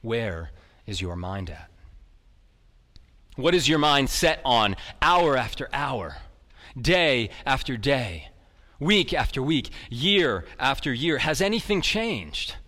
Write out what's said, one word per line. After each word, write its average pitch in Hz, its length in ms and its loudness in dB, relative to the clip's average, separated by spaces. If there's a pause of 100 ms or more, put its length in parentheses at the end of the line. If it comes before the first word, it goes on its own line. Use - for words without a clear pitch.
Where 110 500 -4 (360)
is 95 140 -6
your 87 160 -6
mind 90 320 -6
at? 76 200 -16 (1700)
What 160 180 2
is 151 140 4
your 156 120 4
mind 143 300 4
set 160 360 2
on 110 320 4 (240)
hour 165 340 4
after 123 380 -4
hour, 135 460 -4 (640)
day 143 500 2 (140)
after 131 300 0
day, 110 540 -2 (500)
week 185 340 2
after 139 300 -2
week, 151 280 0 (180)
year 135 560 0 (120)
after 135 360 -2
year? 143 240 0
Has 143 240 0
anything 202 400 0
changed? 160 760 -4 (120)